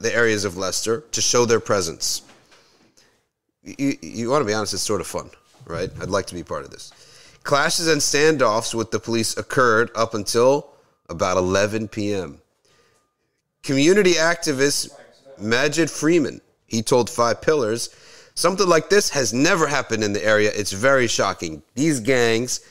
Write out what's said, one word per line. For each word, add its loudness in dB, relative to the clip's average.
the -2
areas 2
of -6
Leicester -4
to -4
show 2
their 2
presence. -4
You, -4
you -8
wanna 0
be -2
honest, -4
it's -6
sort -2
of -10
fun, -10
right? -6
I'd -8
like -2
to -14
be -10
part -10
of -20
this. -18
Clashes 0
and 2
standoffs 2
with -4
the -2
police -2
occurred 2
up 0
until 0
about 0
eleven 0
P -6
M. -8
Community 4
activist 0
Majid 0
Freeman, 0
he -4
told 2
Five 0
Pillars, 0
"Something 0
like 2
this 4
has -2
never 2
happened -2
in 0
the -2
area. 4
It's -6
very 2
shocking. -4
These 0
gangs 0